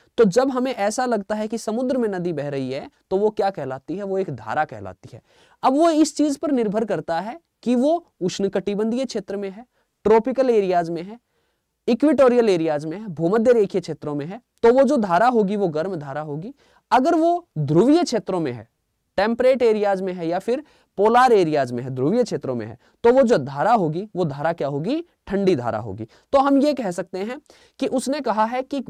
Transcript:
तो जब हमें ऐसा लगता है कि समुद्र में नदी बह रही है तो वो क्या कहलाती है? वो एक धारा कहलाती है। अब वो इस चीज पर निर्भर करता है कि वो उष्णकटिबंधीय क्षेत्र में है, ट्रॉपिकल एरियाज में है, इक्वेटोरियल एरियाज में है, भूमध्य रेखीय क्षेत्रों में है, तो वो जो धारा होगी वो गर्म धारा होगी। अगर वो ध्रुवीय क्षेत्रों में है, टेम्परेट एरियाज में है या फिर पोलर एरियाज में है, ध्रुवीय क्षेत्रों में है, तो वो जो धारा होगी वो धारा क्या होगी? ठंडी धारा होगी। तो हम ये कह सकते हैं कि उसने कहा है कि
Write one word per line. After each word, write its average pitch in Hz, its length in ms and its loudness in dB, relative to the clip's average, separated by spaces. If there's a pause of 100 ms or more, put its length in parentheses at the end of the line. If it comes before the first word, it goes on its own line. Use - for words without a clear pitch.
(180)
तो 240 60 6
जब 240 260 4
हमें 254 260 -2
ऐसा 214 300 -2
लगता 214 300 -2
है 214 120 -4
कि 226 100 -6
समुद्र 254 400 -4
में 233 120 0
नदी 180 240 -4
बह 143 160 -6
रही 135 220 -4
है 139 180 -10 (200)
तो 190 80 0
वो 214 120 2
क्या 208 200 -2
कहलाती 139 460 -8
है? 202 80 -8
वो 190 140 -6
एक 185 120 -4
धारा 120 360 -4
कहलाती 98 480 -14
है। 113 80 -20 (420)
अब 254 100 2
वो 330 160 4
इस 311 280 2
चीज 294 200 0
पर 320 140 -4
निर्भर 226 340 0
करता 165 340 -4
है 240 200 -10 (240)
कि 247 120 0
वो 302 300 2 (160)
उष्णकटिबंधीय 202 840 -2
क्षेत्र 202 320 -8
में 196 120 -8
है, 208 160 -18 (380)
ट्रॉपिकल 240 460 4
एरियाज 180 400 2
में 170 140 -6
है, 214 160 -18 (680)
इक्वेटोरियल 247 600 4
एरियाज 160 360 0
में 160 140 -8
है, 220 80 -14
भूमध्य 196 460 2
रेखीय 196 280 0
क्षेत्रों 151 340 -8
में 143 100 -6
है, 196 160 -12 (220)
तो 233 100 6
वो 269 100 6
जो 269 140 2
धारा 202 300 2
होगी 214 280 2
वो 202 120 0
गर्म 165 280 -4
धारा 147 260 -10
होगी। 156 320 -10 (380)
अगर 262 240 4
वो 339 320 0 (100)
ध्रुवीय 190 460 4
क्षेत्रों 196 360 -4
में 143 120 -4
है, 117 180 -14 (480)
टेम्परेट 240 440 2
एरियाज 208 400 2
में 185 120 -4
है 175 140 -6
या 175 120 -2
फिर 262 240 -4 (340)
पोलर 233 340 6
एरियाज 151 400 2
में 123 120 -6
है, 131 60 -10
ध्रुवीय 147 340 0
क्षेत्रों 143 320 -6
में 110 100 -8
है, 117 120 -14 (260)
तो 233 100 6
वो 269 80 6
जो 226 160 4
धारा 143 360 0
होगी 185 420 -2
वो 175 100 -2
धारा 147 280 -4
क्या 151 140 -6
होगी? 185 360 -4 (240)
ठंडी 190 280 0
धारा 117 220 -2
होगी। 107 280 -10
तो - 340 -2
हम 277 180 4
ये 294 160 4
कह 220 180 -6
सकते 185 280 -8
हैं 247 220 -8 (380)
कि - 80 -2
उसने 269 340 -4
कहा 214 240 0
है 254 180 -4
कि 269 260 -8